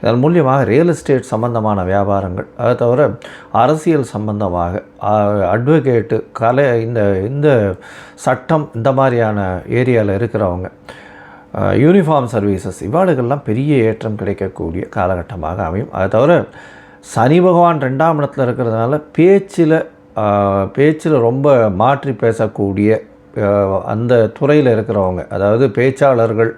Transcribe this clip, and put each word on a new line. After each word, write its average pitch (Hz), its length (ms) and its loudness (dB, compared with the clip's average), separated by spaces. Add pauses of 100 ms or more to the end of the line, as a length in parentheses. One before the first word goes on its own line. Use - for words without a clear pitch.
இதன் 117 200 2
மூலியமாக 139 400 4
ரியல் 135 240 2
எஸ்டேட் 147 340 0
சம்பந்தமான 110 640 -2
வியாபாரங்கள், 98 640 -2 (120)
அதை 120 180 0
தவிர 123 340 2 (420)
அரசியல் 151 520 2
சம்பந்தமாக, 101 800 -4 (200)
ஆ, 104 260 0
அட்வொகேட்டு, 117 1000 0
கலை, 120 500 0
இந்த, 107 380 0
இந்த 120 560 0 (400)
சட்டம், 147 580 -2
இந்த 117 180 -2
மாதிரியான 110 800 0
ஏரியால 117 460 0
இருக்கிறவங்க, 101 560 -4 (840)
ஆ, 98 160 0
யூனிஃபார்ம் 147 600 2
சர்வீசஸ், 101 520 -4
இவாளுகள்லாம் 143 600 0
பெரிய 135 320 -2
ஏற்றம் 110 400 0
கிடைக்கக்கூடிய 95 800 -6
காலகட்டமாக 90 600 -4
அமையும். 98 360 -6
அதை 95 160 -2
தவிர 139 360 2 (560)
சனி 139 420 2
பகவான் 170 360 4
ரெண்டாம் 143 460 0
இடத்துல 139 140 -6
இருக்கிறதுனால 123 640 -2 (100)
பேச்சில், 170 760 2 (280)
ஆ, 101 480 2
பேச்சில் 151 480 0
ரொம்ப 127 560 2
மாற்றி 131 420 0
பேசக்கூடிய, 107 880 0 (440)
ஆ, 101 400 0
அந்த 113 560 0
துறையில 143 300 2
இருக்கிறவங்க, 101 580 -2
அதாவது 107 400 0
பேச்சாளர்கள் 117 920 0